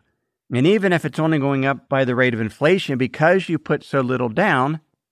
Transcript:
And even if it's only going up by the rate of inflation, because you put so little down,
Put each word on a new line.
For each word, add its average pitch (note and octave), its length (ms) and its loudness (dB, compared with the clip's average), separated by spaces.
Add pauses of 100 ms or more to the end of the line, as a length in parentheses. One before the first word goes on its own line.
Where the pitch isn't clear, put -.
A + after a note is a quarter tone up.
(540)
And B2+ 140 4
even G3 240 2
if E3 140 -2
it's - 120 -8
only D#3+ 220 0
going C#3 260 0
up C#3 220 -4
by C3+ 160 0
the B2 100 -2
rate B2 200 2
of A2+ 80 -4
inflation, C#3 560 0
because D#3 500 0
you D#3+ 100 -2
put D3 280 -4
so C#3 160 -2
little B2 280 -2
down, D#3 520 -2 (300)